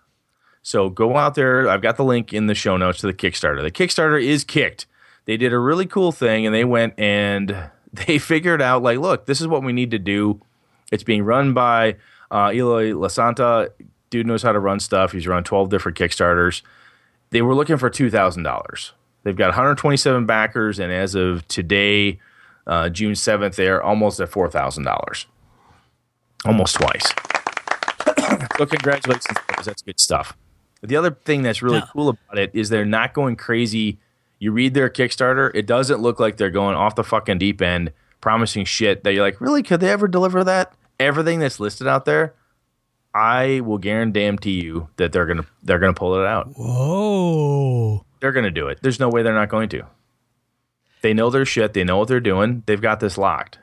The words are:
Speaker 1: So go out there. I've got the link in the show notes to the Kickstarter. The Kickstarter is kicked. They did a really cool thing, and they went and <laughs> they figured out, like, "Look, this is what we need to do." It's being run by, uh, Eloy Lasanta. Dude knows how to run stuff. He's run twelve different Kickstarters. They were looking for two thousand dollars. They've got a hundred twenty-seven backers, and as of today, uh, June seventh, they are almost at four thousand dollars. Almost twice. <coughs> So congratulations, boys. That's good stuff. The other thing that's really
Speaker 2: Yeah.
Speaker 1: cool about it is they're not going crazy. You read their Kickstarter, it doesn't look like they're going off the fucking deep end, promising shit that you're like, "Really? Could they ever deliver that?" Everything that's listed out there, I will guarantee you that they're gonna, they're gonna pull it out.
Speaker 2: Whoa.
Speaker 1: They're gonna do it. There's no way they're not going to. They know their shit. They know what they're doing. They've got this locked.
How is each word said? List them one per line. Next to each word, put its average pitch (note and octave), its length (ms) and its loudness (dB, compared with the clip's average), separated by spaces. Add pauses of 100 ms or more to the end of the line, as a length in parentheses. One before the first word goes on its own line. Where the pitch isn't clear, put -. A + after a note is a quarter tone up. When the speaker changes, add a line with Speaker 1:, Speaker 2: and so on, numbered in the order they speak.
(640)
Speaker 1:
So G2 260 0
go A2 280 0
out D3 200 2
there. C3 320 2
I've F#2+ 140 0
got A2+ 160 0
the C#3+ 60 2
link A#2+ 280 0
in G#2+ 160 0
the G#2 80 2
show F#2+ 200 0
notes F2+ 260 0
to G#2 40 -2
the F#2+ 80 0
Kickstarter. D2 480 -2
The D#2 80 -2
Kickstarter D#3 500 0
is C#3+ 220 0
kicked. - 440 -4 (400)
They A2 100 -2
did A#2+ 160 2
a B2 60 2
really D#3+ 280 0
cool F#3 240 0
thing, A2 340 0
and G#2+ 100 0
they A2+ 100 4
went A#2 340 0
and G2+ 720 -2 (100)
<laughs> - 120 -20
they D3 260 0
figured D#3+ 440 0
out, B2+ 200 2
like, B2 160 2
"Look, D#3 280 -2
this C#3 140 -2
is E3 60 -4
what D3+ 160 0
we B2+ 100 -2
need B2 200 -2
to A2 80 -2
do." G#2 400 0 (500)
It's A2 140 -4
being G#2+ 180 0
run C3 300 2
by, A#2 440 2 (360)
uh, G2+ 200 2
Eloy A#2 400 2
Lasanta. A#2 760 0 (420)
Dude A#2 160 -2
knows A2+ 160 -2
how A#2+ 80 2
to G#2 80 4
run G2 220 0
stuff. F#2+ 320 0
He's F2+ 160 -6
run F2 160 0
twelve G2 240 0
different F#2 280 -2
Kickstarters. F2 680 2 (680)
They A#2 120 2
were B2+ 120 4
looking D3 220 2
for B2+ 140 2
two B2+ 200 0
thousand F#2 320 0
dollars. - 520 -8 (280)
They've G2 140 -4
got F#2+ 140 2
a - 20 0
hundred C3+ 260 2
twenty-seven C3 480 2
backers, G#2+ 540 0
and F2+ 100 -4
as F#2 240 -2
of F2+ 320 0
today, G2+ 720 2 (480)
uh, E2+ 220 0
June G2+ 260 -2
seventh, G2+ 400 0
they F#2+ 140 2
are F#2+ 120 2
almost G#2 380 0
at F2 100 -2
four F2 220 0
thousand C#2 340 -4
dollars. - 420 -6 (1160)
Almost G#2+ 320 2
twice. - 360 -2 (920)
<coughs> - 420 0 (100)
So D3 80 2
congratulations, C#3+ 580 0 (240)
boys. - 180 -6
That's G#2 160 -12
good - 180 -14
stuff. - 360 -2 (460)
The A#2+ 140 -4
other E3 160 2
thing C#3 300 -2
that's A#2 200 -2
really A#2+ 160 2
Speaker 2:
Yeah. - 140 -6
Speaker 1:
cool D3 180 0
about G#2 280 -6
it G2 160 0
is G#2+ 140 -2
they're G#2+ 160 0
not A2 300 0
going C3+ 220 -2
crazy. A2 640 -2 (400)
You G#2 140 -4
read B2+ 220 0
their C3+ 160 2
Kickstarter, C3 640 0
it G#2 120 -2
doesn't B2 340 0
look A#2 200 0
like G#2+ 160 2
they're G2 140 0
going G2 260 0
off G#2 200 0
the A2 80 0
fucking G#2 340 -2
deep F#2+ 240 0
end, F2 300 -2 (280)
promising A2 440 0
shit G2+ 400 0
that G2+ 100 2
you're G2+ 100 2
like, G2 160 -2
"Really? C#4 220 0
Could F3 180 2
they F#3 100 2
ever G#3 180 2
deliver F3+ 360 2
that?" F#3 280 0 (260)
Everything D#3 400 0
that's C#3 220 -2
listed G#2 260 -6
out C3+ 180 0
there, D#3 300 0 (800)
I B2+ 460 2
will A2 180 -4
guarantee G2+ 840 -2
you E2 340 -8
that F2 160 0
they're F2+ 140 2
gonna, E2 200 -2 (160)
they're F2+ 160 2
gonna F#2+ 160 2
pull F#2 260 -2
it F#2+ 60 0
out. A2 300 -2
Speaker 2:
Whoa. C#3+ 1500 0 (160)
Speaker 1:
They're C3+ 120 0
gonna A#2 180 2
do D2+ 180 -4
it. C#2 140 -8
There's C3 180 0
no B2+ 80 2
way A#2 140 2
they're A2 120 2
not G#2+ 140 2
going A2 220 -2
to. B1 120 -8 (1200)
They A2 120 4
know A#2 160 2
their C3+ 140 2
shit. G#2+ 300 0
They F#2+ 100 2
know F#2 140 2
what A2 100 2
they're B2+ 120 2
doing. A2 460 0
They've G#2 140 0
got G#2+ 200 0
this G2 180 -2
locked. F2 440 -2